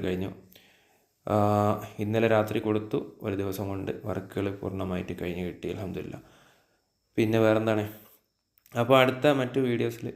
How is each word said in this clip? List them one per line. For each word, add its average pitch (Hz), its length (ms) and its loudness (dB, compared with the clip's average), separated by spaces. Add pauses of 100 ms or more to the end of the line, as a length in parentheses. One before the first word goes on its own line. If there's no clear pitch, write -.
കഴിഞ്ഞു. 92 240 -4 (960)
ആ, 104 80 2 (680)
ഇന്നലെ 110 320 2
രാത്രി 107 320 0
കൊടുത്തു. 107 300 -2 (280)
ഒരു 104 160 -2
ദിവസം 98 300 -4
കൊണ്ട് 95 200 -6 (180)
വർക്കുകൾ 98 380 -4 (120)
പൂർണ്ണമായിട്ട് 95 640 -4
കഴിഞ്ഞ് 90 260 -4
കിട്ടി, - 260 -8
അൽഹംദുലില്ലാ. 92 460 -8 (1000)
പിന്നെ 113 280 4
വേറെന്താണ്? 110 400 4 (960)
അപ്പോൾ 120 200 6
അടുത്ത 127 240 2 (140)
മറ്റു 127 200 -2 (100)
വീഡിയോസിൽ 117 360 -2 (100)